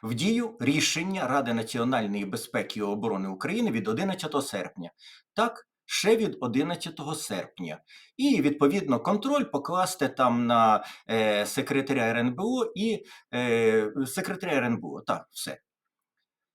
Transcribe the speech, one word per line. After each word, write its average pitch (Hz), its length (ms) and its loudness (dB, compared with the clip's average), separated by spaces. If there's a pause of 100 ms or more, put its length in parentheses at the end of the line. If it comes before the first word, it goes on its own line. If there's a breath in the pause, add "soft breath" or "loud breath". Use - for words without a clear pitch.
в 113 120 -4
дію 220 460 0
рішення 160 680 0
Ради 123 260 0
національної 113 720 -2
безпеки 104 560 -6
і - 20 -2
оборони 196 460 -2
України 208 420 -2
від 214 180 -2
одинадцятого 156 540 -2
серпня. 90 480 -8 (440 loud breath)
Так, 226 340 -2 (160)
ще 220 320 4
від 220 240 0
одинадцятого 151 760 -2
серпня. 90 680 -8 (340 loud breath)
І, 247 260 4
відповідно, 143 580 2
контроль 226 440 0
покласти 165 640 -2
там 120 380 2
на, 113 380 6 (260 loud breath)
е, 107 360 2
секретаря 135 560 0
Р 117 140 2
Н 123 180 0
Б 180 80 -6
О 233 340 -2
і, 214 280 -2 (300 loud breath)
е, 113 580 2 (140)
секретаря 180 460 -4
Р 131 120 2
Н 117 120 0
Б - 80 -10
О. - 160 -10
Так, - 300 -4
все. - 300 -10 (960)